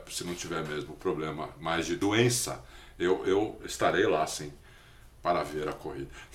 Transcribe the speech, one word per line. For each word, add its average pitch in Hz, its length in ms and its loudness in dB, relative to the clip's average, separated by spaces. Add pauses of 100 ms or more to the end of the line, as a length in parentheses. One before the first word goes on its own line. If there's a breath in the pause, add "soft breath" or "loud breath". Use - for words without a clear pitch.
se - 160 -6
não 87 120 -6
tiver 82 260 -4
mesmo 73 320 -6
problema 78 540 -2 (120)
mais 82 240 0
de 82 120 -2
doença, 107 680 4 (320 soft breath)
eu, 90 300 2
eu 101 380 4
estarei 90 420 4
lá, 78 200 4
sim, 76 260 -6 (680 soft breath)
para 82 200 2
ver 76 260 -4
a - 40 -2
corrida. - 360 -8 (260 loud breath)